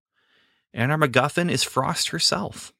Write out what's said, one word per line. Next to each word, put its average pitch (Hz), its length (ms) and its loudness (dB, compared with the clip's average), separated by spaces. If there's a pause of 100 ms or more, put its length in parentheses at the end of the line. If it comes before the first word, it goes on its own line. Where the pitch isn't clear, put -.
(760)
And 123 180 0
our 156 60 0
MacGuffin 147 520 2
is - 140 0
Frost - 460 -2
herself. - 680 -4